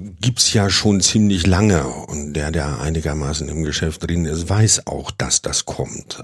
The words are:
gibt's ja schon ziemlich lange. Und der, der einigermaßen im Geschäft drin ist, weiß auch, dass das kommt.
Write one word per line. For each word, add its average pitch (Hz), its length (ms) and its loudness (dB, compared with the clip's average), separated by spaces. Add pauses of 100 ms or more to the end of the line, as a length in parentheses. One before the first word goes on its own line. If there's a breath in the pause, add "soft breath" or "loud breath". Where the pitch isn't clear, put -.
(200)
gibt's - 320 2
ja 98 180 2
schon 101 300 4
ziemlich 101 440 4
lange. 92 440 4
Und 73 460 -10
der, 76 180 -2
der 73 280 -2
einigermaßen 76 680 -2
im 80 160 -4
Geschäft 80 440 -4
drin 85 180 0
ist, 82 220 -4
weiß 104 380 4
auch, - 240 -8
dass - 320 -2
das - 220 -2
kommt. - 600 -8